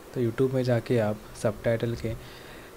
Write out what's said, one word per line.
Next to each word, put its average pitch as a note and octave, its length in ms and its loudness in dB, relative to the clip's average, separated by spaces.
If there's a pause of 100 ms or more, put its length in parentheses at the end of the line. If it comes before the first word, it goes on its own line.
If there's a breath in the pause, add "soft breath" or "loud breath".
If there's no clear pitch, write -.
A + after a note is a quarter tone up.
(140)
तो C3+ 60 0
YouTube B2+ 340 2
में C3 80 2
जाके B2 380 4
आप G#2 200 2 (220)
subtitle A#2 540 2
के A2+ 180 -4 (640 loud breath)